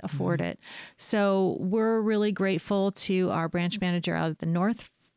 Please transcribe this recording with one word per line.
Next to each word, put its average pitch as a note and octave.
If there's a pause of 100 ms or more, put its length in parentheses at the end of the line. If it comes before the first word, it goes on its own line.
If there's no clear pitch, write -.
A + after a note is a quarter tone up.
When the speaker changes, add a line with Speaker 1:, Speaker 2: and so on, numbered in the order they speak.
Speaker 1:
afford F3
Speaker 2:
Mm-hmm. -
Speaker 1:
it. - (380)
So G3
we're A3
really G#3
grateful F#3+
to F#3
our E3
branch F3
manager F3
out E3
at -
the D#3+
North F3 (260)